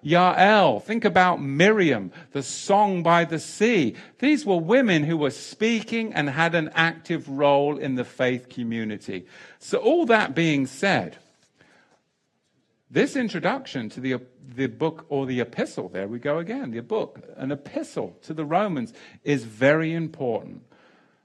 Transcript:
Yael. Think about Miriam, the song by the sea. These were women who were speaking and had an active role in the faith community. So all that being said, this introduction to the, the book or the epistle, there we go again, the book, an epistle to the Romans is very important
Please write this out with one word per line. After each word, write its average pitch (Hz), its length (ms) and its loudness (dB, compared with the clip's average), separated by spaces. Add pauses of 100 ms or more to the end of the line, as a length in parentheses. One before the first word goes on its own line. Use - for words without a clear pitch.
Yael. 180 800 4
Think 226 200 -4
about 185 380 4
Miriam, 143 720 2 (200)
the 139 120 -6
song 196 580 0
by 170 240 4
the 156 140 -6
sea. 202 560 0 (240)
These 294 260 0
were 185 140 2
women 180 440 4
who 160 140 0
were 147 140 0
speaking 226 800 -4
and 147 160 -2
had 160 240 0
an 160 220 0
active 160 520 -2
role 143 520 2
in 135 160 -4
the 123 80 -2
faith 127 460 -4
community. 110 760 -6 (320)
So - 220 -4
all 320 260 2
that 214 300 2
being 151 320 0
said, 135 500 -2 (1700)
this 202 240 0
introduction 190 720 -4
to - 100 -16
the, 127 220 -4 (340)
the 135 120 -2
book 151 420 -6
or 139 160 -2
the 123 160 -4
epistle, 117 480 -6
there 95 180 -6
we 117 120 -8
go 143 180 -2
again, 220 320 -8
the 117 140 -10
book, - 360 -6 (160)
an 135 160 -6
epistle 143 680 -8
to - 140 -12
the 156 100 -6
Romans 165 480 -2 (300)
is 139 200 0
very 143 520 2
important 127 640 -6 (640)